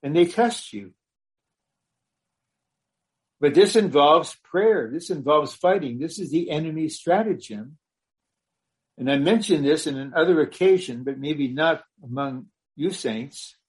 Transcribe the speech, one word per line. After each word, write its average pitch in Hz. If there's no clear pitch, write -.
And 143
they 175
test 226
you. 202
But 143
this 196
involves 151
prayer. 185
This 160
involves 151
fighting. 160
This 156
is 165
the 170
enemy's 156
stratagem. 156
And 131
I 139
mentioned 175
this 151
in 143
another 156
occasion, 180
but 135
maybe 143
not 156
among 131
you 156
saints. -